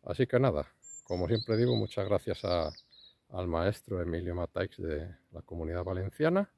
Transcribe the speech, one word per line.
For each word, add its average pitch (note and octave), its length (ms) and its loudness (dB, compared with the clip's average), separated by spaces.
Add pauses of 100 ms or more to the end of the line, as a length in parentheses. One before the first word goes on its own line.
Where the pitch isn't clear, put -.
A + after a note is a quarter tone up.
Así B2 240 0
que - 100 2
nada, D2 300 4 (380)
como F2+ 240 0
siempre A2 260 2
digo, A#2+ 220 4
muchas G#2 320 -2
gracias - 340 0
a, F2 300 0 (560)
al F#2 180 -4
maestro F2+ 540 0
Emilio F2 340 -2
Mataix F2 400 -4
de E2 400 -4 (160)
la E2+ 120 -14
Comunidad E2+ 420 -6
Valenciana D3+ 720 0